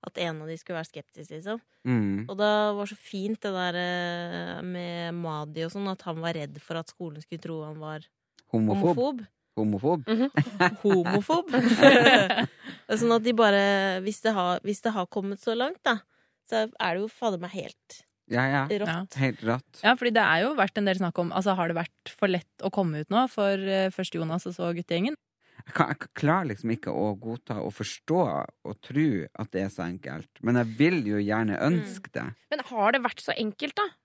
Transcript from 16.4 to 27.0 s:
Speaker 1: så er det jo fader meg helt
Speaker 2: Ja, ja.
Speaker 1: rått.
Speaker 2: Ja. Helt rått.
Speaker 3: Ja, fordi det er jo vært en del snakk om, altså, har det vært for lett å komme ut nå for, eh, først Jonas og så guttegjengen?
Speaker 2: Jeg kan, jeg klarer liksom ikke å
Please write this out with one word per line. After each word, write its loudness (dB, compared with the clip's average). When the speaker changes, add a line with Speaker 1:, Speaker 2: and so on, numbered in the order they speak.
Speaker 1:
så 0
er -4
det -2
jo -6
fader -2
meg -10
helt -12
Speaker 2:
Ja, 2
ja. 2
Speaker 1:
rått. -2
Speaker 2:
Ja. -4
Helt 0
rått. -4
Speaker 3:
Ja, 6
fordi 0
det 6
er 4
jo -2
vært 0
en 0
del 2
snakk -2
om, -2
altså, 0
har 0
det -2
vært -6
for 0
lett -4
å -2
komme 0
ut -10
nå 4
for, 0
eh, 0
først -6
Jonas -2
og -8
så -2
guttegjengen? -2
Speaker 2:
Jeg -20
kan, 4
jeg -6
klarer 2
liksom -4
ikke -4
å 0